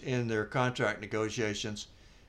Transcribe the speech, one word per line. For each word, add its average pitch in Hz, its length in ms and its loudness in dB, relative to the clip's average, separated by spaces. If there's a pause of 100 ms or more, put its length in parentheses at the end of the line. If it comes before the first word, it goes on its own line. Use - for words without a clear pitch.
in 123 240 0
their 107 180 2
contract 123 540 2
negotiations. 107 880 -2 (420)